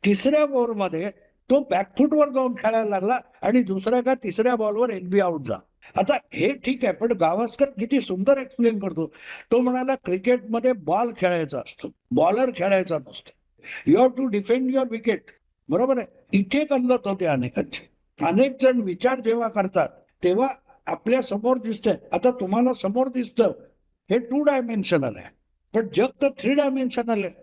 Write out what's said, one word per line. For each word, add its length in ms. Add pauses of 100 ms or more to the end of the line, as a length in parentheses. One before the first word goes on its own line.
तिसऱ्या 380
ओव्हरमध्ये 680 (400)
तो 100
बॅकफुटवर 680
जाऊन 240
खेळायला 360
लागला 300 (220)
आणि 220
दुसऱ्या 400
का 100
तिसऱ्या 420
बॉलवर 340
एलबी 300
आउट 280
झाला. 120 (380)
आता 160 (200)
हे 200
ठीक 320
आहे, 80
पण 180
गावस्कर 540
किती 340
सुंदर 380
एक्सप्लेन 420
करतो. 340 (380)
तो 80
म्हणाला, 360
"क्रिकेटमध्ये 760
बॉल 440
खेळायचा 420
असतो, 320 (200)
बॉलर 440
खेळायचा 420
नसतो. 340 (600)
You 140
have 160
to 120
defend 340
your 200
wicket." 440 (380)
बरोबर 280
आहे. 100 (240)
इथे 320
गल्लत 440
होते 180
अनेकांची. 600 (400)
अनेक 360
जण 200
विचार 380
जेव्हा 280
करतात 420 (340)
तेव्हा 240 (400)
आपल्या 340
समोर 360
दिसतंय, 380 (180)
आता 180
तुम्हाला 420
समोर 340
दिसतं 440 (580)
हे 100
टू 240
डायमेन्शनल 720
आहे, 140 (440)
पण 220
जग 120 (140)
तर 80 (100)
थ्री 140
डायमेन्शनल 680
आहे. 200